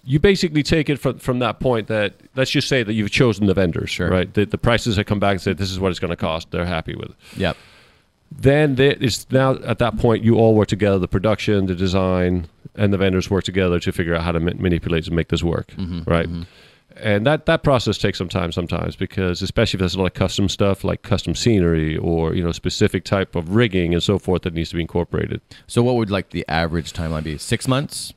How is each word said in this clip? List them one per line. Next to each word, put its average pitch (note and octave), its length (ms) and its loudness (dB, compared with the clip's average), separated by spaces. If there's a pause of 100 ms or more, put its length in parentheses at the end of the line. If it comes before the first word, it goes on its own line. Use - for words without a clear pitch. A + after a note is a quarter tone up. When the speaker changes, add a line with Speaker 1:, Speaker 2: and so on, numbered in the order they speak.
Speaker 1:
you C#3 140 2
basically F3 440 2
take D#3+ 260 0
it C#3+ 80 0
from, B2+ 220 -4
from B2+ 200 -2
that A2 200 -2
point A#2 280 0
that, G#2 260 -2 (220)
let's C3 160 -2
just C#3+ 160 0
say C3 160 2
that G#2 100 -2
you've G#2+ 180 0
chosen G#2+ 340 2
the F#2 80 4
vendors, F2+ 360 0
Speaker 2:
Sure. F2 200 -2
Speaker 1:
right? F#2 240 0
The, G#2 120 2
the - 120 -4
prices A#2 400 0
have G#2 80 0
come G2+ 140 -2
back G2+ 140 2
and F2+ 80 -4
said, F#2 160 -2
"This F#2+ 140 -4
is F#2 80 -6
what F#2+ 120 0
it's E2+ 80 -6
gonna E2+ 180 -4
cost." E2 340 -4
They're F2 140 -2
happy E2+ 280 -4
with - 180 -10
it. - 40 -20 (220)
Speaker 2:
Yep. F2 180 0 (800)
Speaker 1:
Then C#3 400 4
there, C3+ 240 4
it's - 320 -2
now C3 220 4 (100)
at A#2 160 -4
that A2 180 0
point A2+ 260 2
you A2+ 120 6
all A2+ 200 6
work G#2 120 4
together, G2 320 2
the F2 80 0
production, G2+ 600 0
the F#2 80 -2
design, F2+ 720 0 (280)
and G#2 160 2
the G2 60 2
vendors F#2 320 0
work F#2+ 160 0
together F2+ 340 0
to F#2 140 -2
figure E2+ 200 -2
out E2 100 0
how E2+ 100 -2
to E2 80 0
ma-, E2+ 160 0
manipulate E2 500 0
and E2 80 -4
make E2 140 -2
this E2 140 -2
work, E2 240 -2 (100)
Speaker 2:
Mm-hmm, F2 320 -6
Speaker 1:
right? E2+ 180 2
Speaker 2:
mm-hmm. E2+ 140 -8 (560)
Speaker 1:
And G#2+ 280 0
that, D3 220 0
that E3 160 2
process A#2+ 340 2
takes G2+ 220 -2
some F2 100 -6
time F2+ 220 -2
sometimes E2+ 440 -4
because, F#2 460 -4
especially G2+ 360 0
if - 20 -6
there's F2+ 160 0
a F#2 40 -4
lot F#2 80 2
of - 60 -4
custom F#2+ 340 0
stuff, G2 360 0
like F2 180 -4
custom - 320 -2
scenery E2 640 2
or, E2 380 0
you F#2 80 0
know, E2+ 80 -2
specific F#2+ 520 -2
type F#2+ 320 -2
of F2 200 -4
rigging F#2 400 2
and E2 80 0
so G2 160 0
forth F2+ 240 -2
that F2 100 -6
needs E2 160 -4
to - 60 -10
be E2+ 60 -2
incorporated. D#2+ 600 -4 (240)
Speaker 2:
So - 160 0
what B2 140 2
would, A2 160 0
like, F#2+ 200 -2
the E2+ 160 -6
average D#2+ 460 -2
timeline D#2+ 300 -4
be? D2+ 160 -8
Six - 280 -4
months? - 480 -4